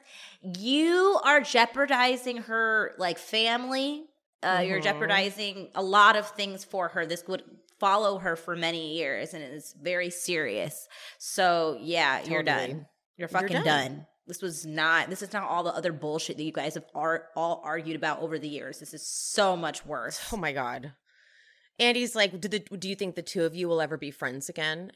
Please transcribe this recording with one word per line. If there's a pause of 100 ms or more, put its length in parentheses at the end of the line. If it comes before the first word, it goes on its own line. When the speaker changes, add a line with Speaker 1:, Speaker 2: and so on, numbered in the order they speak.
(420)
Speaker 1:
You
are
jeopardizing
her,
like,
family. (380)
Uh,
you're
Speaker 2:
Mm-hmm.
Speaker 1:
jeopardizing
a
lot
of
things
for
her.
This
would (380)
follow
her
for
many
years,
and
it
is
very
serious. (320)
So,
yeah,
you're
Speaker 2:
Totally.
Speaker 1:
done.
You're (300)
Speaker 2:
You're
Speaker 1:
fucking
Speaker 2:
done.
Speaker 1:
done. (200)
This
was
not,
this
is
not
all
the
other
bullshit
that
you
guys
have (120)
ar-,
all
argued
about
over
the
years.
This
is
so
much
worse. (120)
Speaker 2:
Oh
my
God. (840)
Andy's
like,
"Do
the,
do
you
think
the
two
of
you
will
ever
be
friends
again?"